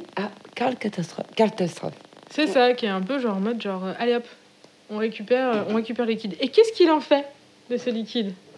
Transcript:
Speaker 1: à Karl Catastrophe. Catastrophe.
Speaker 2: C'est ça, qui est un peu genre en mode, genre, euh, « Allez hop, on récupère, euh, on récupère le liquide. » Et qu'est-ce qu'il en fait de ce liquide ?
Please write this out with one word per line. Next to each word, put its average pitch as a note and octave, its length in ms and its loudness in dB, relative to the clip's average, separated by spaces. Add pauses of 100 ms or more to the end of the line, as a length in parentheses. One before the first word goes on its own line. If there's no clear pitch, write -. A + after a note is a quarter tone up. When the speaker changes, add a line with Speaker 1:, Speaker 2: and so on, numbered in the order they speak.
(160)
Speaker 1:
à G3+ 160 -4 (240)
Karl B3 200 -2
Catastrophe. - 600 -6
Catastrophe. F3+ 580 0 (380)
Speaker 2:
C'est G#3 160 0
ça, B3 260 4
qui A#3+ 140 -2
est - 20 -2
un F#3+ 120 -2
peu C4+ 180 -4
genre A3 180 -2
en F#3+ 40 -2
mode, A3 200 -2
genre, F#3+ 240 -6
euh, « F#3 140 -6
Allez A#3+ 160 2
hop, A#3+ 100 -4 (640)
on G#3+ 80 -8
récupère, A#3 540 0
euh, G#3 180 0
on G#3+ 60 0
récupère A3+ 320 -2
le A3+ 60 0
liquide. » G#3+ 280 -6
Et C4+ 60 0
qu'est-ce A4+ 260 6
qu'il E4+ 160 6
en D#4 100 4
fait C#4+ 260 2 (440)
de A#3+ 80 0
ce A#3+ 140 -2
liquide ? G#3+ 420 -4 (240)